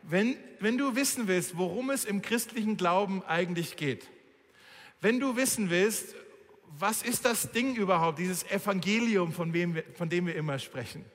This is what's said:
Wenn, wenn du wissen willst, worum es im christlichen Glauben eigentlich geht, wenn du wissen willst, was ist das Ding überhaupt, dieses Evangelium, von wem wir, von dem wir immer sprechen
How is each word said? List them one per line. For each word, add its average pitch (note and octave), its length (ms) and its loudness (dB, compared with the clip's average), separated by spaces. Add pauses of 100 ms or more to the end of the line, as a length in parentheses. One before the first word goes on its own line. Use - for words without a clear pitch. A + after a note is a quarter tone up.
Wenn, G3 340 2 (240)
wenn A3+ 180 2
du C4+ 180 0
wissen C4 320 0
willst, F3 300 0
worum F#3+ 320 -2
es C4+ 140 0
im G3+ 180 -2
christlichen A3 540 -2
Glauben F#3 480 2
eigentlich E3+ 520 -2
geht, C3+ 320 -4 (920)
wenn A#3+ 200 4
du C4 160 0
wissen A#3+ 340 0
willst, G3 440 2 (640)
was G#3 240 0
ist A3+ 220 -4
das A#3+ 280 2
Ding B3+ 220 0
überhaupt, E3+ 440 2
dieses F3+ 260 -2
Evangelium, G3 880 2
von E3 200 -2
wem E3+ 220 0
wir, D#3+ 100 -4 (100)
von E3+ 140 -4
dem F3 180 0
wir D#3+ 100 -4
immer D3+ 220 -2
sprechen - 460 -10 (100)